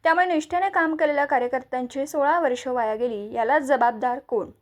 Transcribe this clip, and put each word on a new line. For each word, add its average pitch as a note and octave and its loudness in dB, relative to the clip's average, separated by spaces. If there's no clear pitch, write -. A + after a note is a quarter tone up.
त्यामुळे E4+ 4
निष्ठेने F4 0
काम E4 0
केलेल्या D4 2
कार्यकर्त्यांची B3+ -2
सोळा D4+ 0
वर्ष B3+ -2
वाया A#3 -2
गेली, A3 -4
याला A#3 2
जबाबदार B3 0
कोण? A3+ -4